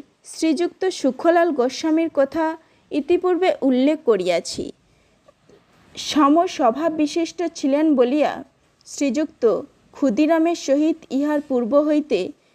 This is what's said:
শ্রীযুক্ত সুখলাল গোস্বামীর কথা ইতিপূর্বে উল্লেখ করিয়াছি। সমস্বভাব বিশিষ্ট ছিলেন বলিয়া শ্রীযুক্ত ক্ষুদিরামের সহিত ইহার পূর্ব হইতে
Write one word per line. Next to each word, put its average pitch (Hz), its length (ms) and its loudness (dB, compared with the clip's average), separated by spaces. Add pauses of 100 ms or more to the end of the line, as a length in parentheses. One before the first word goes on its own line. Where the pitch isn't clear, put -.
(240)
শ্রীযুক্ত 330 640 -2
সুখলাল 339 600 0
গোস্বামীর 311 640 -2
কথা 277 420 -2 (340)
ইতিপূর্বে 349 600 0 (120)
উল্লেখ 269 420 2
করিয়াছি। 180 680 -2 (1200)
সমস্বভাব 302 960 2
বিশিষ্ট 320 500 -2 (120)
ছিলেন 294 400 0
বলিয়া 254 380 2 (540)
শ্রীযুক্ত 285 580 -2 (480)
ক্ষুদিরামের 311 640 0
সহিত 311 440 0 (120)
ইহার 294 300 -2
পূর্ব 240 400 -4
হইতে 294 520 0 (220)